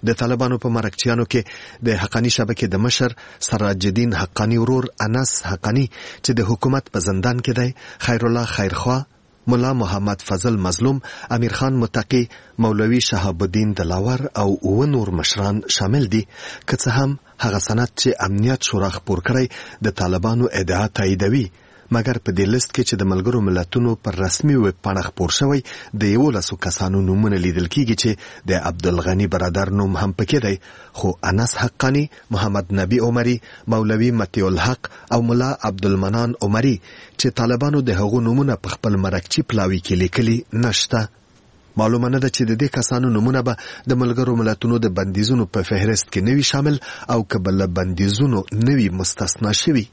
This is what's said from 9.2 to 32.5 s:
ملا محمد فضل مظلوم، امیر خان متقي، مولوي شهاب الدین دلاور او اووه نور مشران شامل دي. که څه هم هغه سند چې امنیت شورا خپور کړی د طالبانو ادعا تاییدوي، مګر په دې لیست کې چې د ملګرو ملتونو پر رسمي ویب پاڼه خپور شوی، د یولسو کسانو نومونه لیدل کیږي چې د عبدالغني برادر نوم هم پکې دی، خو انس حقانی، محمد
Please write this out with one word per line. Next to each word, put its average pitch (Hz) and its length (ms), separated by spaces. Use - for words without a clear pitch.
ملا 123 260
محمد 101 480
فضل 107 420
مظلوم، 110 340
امیر 117 240
خان 135 240
متقي، 120 420
مولوي 110 340
شهاب 95 440
الدین 104 300
دلاور 95 460
او 104 120
اووه 110 260
نور 120 220
مشران 98 580
شامل 117 400
دي. 107 200
که - 80
څه - 220
هم 139 200
هغه 101 200
سند 113 300
چې - 100
امنیت 107 440
شورا 98 200
خپور 90 300
کړی 127 180
د 110 60
طالبانو 98 600
ادعا 92 260
تاییدوي، 101 560
مګر 117 300
په 104 120
دې 98 160
لیست 123 220
کې 127 140
چې 120 120
د 95 100
ملګرو 101 360
ملتونو 95 480
پر 90 160
رسمي 143 320
ویب 101 220
پاڼه 95 220
خپور - 280
شوی، 139 240
د - 20
یولسو 117 400
کسانو 95 440
نومونه 101 360
لیدل 87 280
کیږي 117 280
چې 113 100
د 87 200
عبدالغني 87 680
برادر 92 460
نوم 95 160
هم 98 220
پکې 127 260
دی، 98 100
خو 92 120
انس 113 300
حقانی، 131 440
محمد 98 460